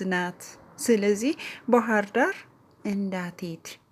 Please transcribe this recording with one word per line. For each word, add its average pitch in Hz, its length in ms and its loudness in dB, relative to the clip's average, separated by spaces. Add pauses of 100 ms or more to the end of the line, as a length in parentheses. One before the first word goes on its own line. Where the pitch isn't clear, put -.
ናት፣ 180 340 -2 (380)
ስለዚህ 214 560 2 (340)
ባህር 226 420 4
ዳር 320 260 2 (480)
እንዳትሄድ 185 840 -6 (260)